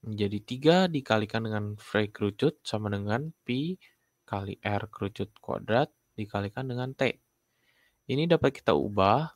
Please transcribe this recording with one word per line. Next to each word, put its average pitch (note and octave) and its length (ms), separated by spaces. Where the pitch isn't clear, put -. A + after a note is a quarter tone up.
Menjadi G#2 400
tiga C#3+ 300
dikalikan A2+ 640
dengan G#2 320
V G#2+ 340
kerucut G#2 480
sama G#2+ 320
dengan G#2+ 480
pi D3 400
kali G2 320
R G#2 320
kerucut G2+ 480
kuadrat - 480
dikalikan G#2 560
dengan B2+ 240
T. - 240
Ini D#3 240
dapat D3+ 320
kita F2 160
ubah G2+ 580